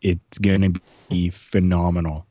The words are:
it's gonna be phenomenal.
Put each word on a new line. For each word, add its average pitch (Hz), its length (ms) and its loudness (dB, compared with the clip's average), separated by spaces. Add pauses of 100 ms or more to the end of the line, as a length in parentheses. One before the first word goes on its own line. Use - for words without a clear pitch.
it's 92 360 -4
gonna 98 360 2 (360)
be 87 220 -2
phenomenal. 87 1000 -2